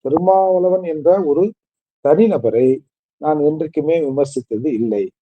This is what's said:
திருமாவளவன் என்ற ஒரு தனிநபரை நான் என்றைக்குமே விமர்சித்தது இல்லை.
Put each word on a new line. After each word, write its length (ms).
திருமாவளவன் 800
என்ற 400
ஒரு 300
தனிநபரை 720
நான் 240
என்றைக்குமே 600
விமர்சித்தது 640
இல்லை. 440